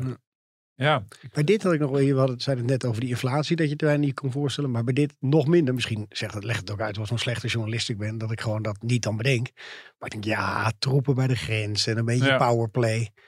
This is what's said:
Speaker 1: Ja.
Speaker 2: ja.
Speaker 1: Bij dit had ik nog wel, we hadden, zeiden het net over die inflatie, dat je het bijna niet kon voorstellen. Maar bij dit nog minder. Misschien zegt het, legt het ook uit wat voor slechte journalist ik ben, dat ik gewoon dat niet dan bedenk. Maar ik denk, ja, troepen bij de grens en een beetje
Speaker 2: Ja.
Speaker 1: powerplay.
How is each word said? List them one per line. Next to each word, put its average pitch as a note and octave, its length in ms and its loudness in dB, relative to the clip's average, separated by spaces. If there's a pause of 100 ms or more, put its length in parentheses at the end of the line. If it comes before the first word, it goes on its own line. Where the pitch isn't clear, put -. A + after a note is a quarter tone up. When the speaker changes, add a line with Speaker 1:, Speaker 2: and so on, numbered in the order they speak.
Speaker 1:
Ja. B2+ 160 -6 (580)
Speaker 2:
ja. C#3 280 0 (300)
Speaker 1:
Bij D3+ 100 0
dit G3+ 200 4
had F#3 100 2
ik D3+ 60 2
nog C#3+ 120 0
wel, C#3 80 2
we C#3 180 4
hadden, C3 220 2
zeiden B2 260 -2
het C3 160 2
net B2+ 80 -2
over A2 120 -2
die B2+ 80 -2
inflatie, C3+ 460 0
dat E3 100 2
je C#3+ 60 0
het D3 100 -4
bijna D3 180 4
niet C#3+ 140 2
kon C3+ 180 -6
voorstellen. C#3+ 400 -2
Maar A#2 120 0
bij B2+ 100 0
dit C#3+ 260 0
nog C3+ 280 4
minder. D#3+ 260 6
Misschien G#2+ 360 -4
zegt - 240 -8
het, G2+ 100 -8
legt G#2+ 160 -2
het F#2 120 -8
ook G2+ 100 -6
uit G#2+ 160 -4
wat G#2+ 100 -4
voor A2+ 120 -2
slechte A#2+ 280 -4
journalist A2+ 420 -2
ik A2 80 -6
ben, G#2+ 200 -6
dat A2 140 -6
ik A2+ 100 -6
gewoon A2 200 -2
dat G#2+ 200 -6
niet A#2 220 0
dan G#2+ 140 -2
bedenk. B2 320 0 (480)
Maar - 100 -12
ik - 40 -12
denk, G#2+ 120 -8
ja, A2 560 0
troepen C3+ 360 2
bij C3 120 2
de B2+ 80 2
grens G#2+ 520 -2
en A2 100 0
een A2+ 80 0
beetje B2 200 2
Speaker 2:
Ja. C3+ 120 4
Speaker 1:
powerplay. A#2 720 2 (180)